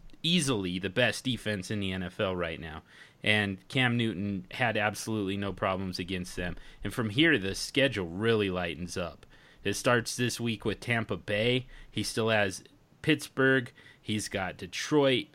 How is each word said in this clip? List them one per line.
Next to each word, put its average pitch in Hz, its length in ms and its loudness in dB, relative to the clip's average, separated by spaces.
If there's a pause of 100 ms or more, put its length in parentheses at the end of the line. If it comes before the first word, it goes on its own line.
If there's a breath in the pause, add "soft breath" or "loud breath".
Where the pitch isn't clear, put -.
(260)
easily 123 520 0
the 95 100 -2
best 113 340 0
defense 107 480 -4
in 107 100 -2
the 95 120 -2
N 92 100 -4
F 87 160 -8
L 95 160 0
right 82 240 -4
now. 78 240 -12 (400 soft breath)
And 104 460 2
Cam 123 300 2
Newton 101 540 -2
had 113 260 0
absolutely 104 580 0
no 98 160 -2
problems 95 460 -2
against 90 360 -4
them. 87 220 -4 (260 soft breath)
And 101 120 -4
from 113 160 -2
here, 143 280 6
the 95 160 -2
schedule 120 520 0
really 104 420 2
lightens 87 480 -4
up. 85 300 -6 (380 soft breath)
It 101 100 0
starts 120 420 2
this 120 240 -2
week 117 240 -4
with 104 160 -2
Tampa 113 380 -2
Bay. 120 480 0 (240 soft breath)
He 107 120 -4
still 110 280 0
has 104 340 2 (380)
Pittsburgh. 135 680 2 (300 soft breath)
He's 107 280 -4
got 92 280 -4
Detroit. 135 800 2